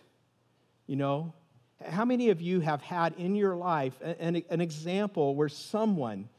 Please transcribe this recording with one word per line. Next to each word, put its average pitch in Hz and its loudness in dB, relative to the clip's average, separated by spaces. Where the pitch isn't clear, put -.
you 139 -4
know. 139 -2
How 208 -2
many 247 4
of 170 4
you 175 2
have 151 0
had 170 0
in 185 0
your 190 2
life 156 0
a-, 165 -6
an, 170 0
an 170 0
example 170 0
where 151 2
someone, 143 -2